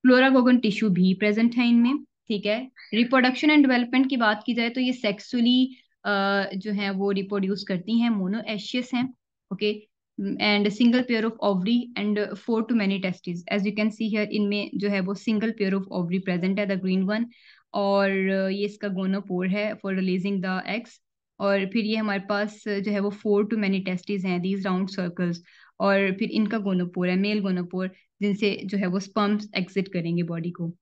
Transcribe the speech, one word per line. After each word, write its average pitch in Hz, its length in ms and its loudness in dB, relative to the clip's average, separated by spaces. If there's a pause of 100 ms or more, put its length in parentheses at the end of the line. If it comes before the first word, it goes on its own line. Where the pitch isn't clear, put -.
Flora 262 300 8
Gogon 247 240 6
टिश्यू 214 280 0
भी 185 240 4
प्रेजेंट 214 420 2
है 240 140 2
इनमें, 240 280 4
ठीक - 480 -6
है। 240 260 -2 (240)
Reproduction 254 500 2
and 302 200 6
development 254 440 2
की 269 80 0
बात 220 280 2
की 240 80 -2
जाए 233 160 0
तो 254 120 -4
ये 254 120 0
sexually, 247 760 2 (380)
अ, 196 500 0
जो 208 160 -6
है 196 200 -2
वो 196 200 0
रिप्रोड्यूस 196 520 -2
करती 196 360 -2
हैं, 240 100 2
monoecious 214 840 -4
हैं, 254 200 -2 (400)
ओके, 208 360 -4 (320)
and 202 480 2
single 233 320 4
pair 240 220 -2
of 226 80 -2 (140)
ovary 202 340 2 (200)
and 208 180 0
four 208 420 -2
to 220 120 -4
many 196 280 2
testes। 180 380 -4 (160)
As 208 60 0
you 208 140 0
can 214 140 0
see 214 260 -4
here, 208 160 -2
इनमें 208 460 -2
जो 196 140 -2
है 202 100 0
वो 190 160 -2
single 214 340 -2
pair 196 220 -2
of 196 120 0 (140)
ovary 180 320 -2
present 185 300 0
है, 202 80 -2
the 196 120 -2
green 190 300 0
one, 226 160 -2 (480)
और 196 380 2 (400)
ये 202 140 -2
इसका 208 220 -8
gonopore 190 640 -2
है 208 240 -2
for 196 200 -6
releasing 190 440 0
the 185 240 -2 (140)
eggs, 233 160 -10 (480)
और 196 260 2
फिर 202 200 0
ये 214 100 0
हमारे 202 340 -2
पास 208 380 -4
जो 202 240 -2
है 202 80 0
वो 202 100 0
four 208 440 0
to 214 120 0
many 190 220 0
testes 185 380 -4
हैं, 180 140 0
these 190 320 -2
round 185 280 -2
circles, 175 380 -4 (420)
और 196 320 4
फिर 202 180 -2
इनका 220 280 0
gonopore 180 500 -2
है, 180 80 2
मेल 208 260 0
gonopore, 185 480 -4 (320)
जिनसे 202 440 0
जो 196 120 -4
है 185 100 0
वो 185 120 0
स्पर्म्स 208 560 -2
एग्जिट 190 320 -2
करेंगे 170 360 -2
बॉडी 165 280 -6
को। 175 300 -8